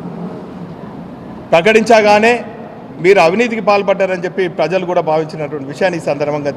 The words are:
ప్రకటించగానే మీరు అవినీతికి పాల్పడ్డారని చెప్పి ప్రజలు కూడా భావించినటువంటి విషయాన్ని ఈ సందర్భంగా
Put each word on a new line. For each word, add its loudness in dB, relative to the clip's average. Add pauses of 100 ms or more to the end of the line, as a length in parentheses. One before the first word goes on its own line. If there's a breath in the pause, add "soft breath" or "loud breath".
(1500)
ప్రకటించగానే 6 (720)
మీరు 6
అవినీతికి 0
పాల్పడ్డారని 2
చెప్పి -2 (160)
ప్రజలు 0
కూడా 2
భావించినటువంటి -4
విషయాన్ని 0
ఈ -10
సందర్భంగా -2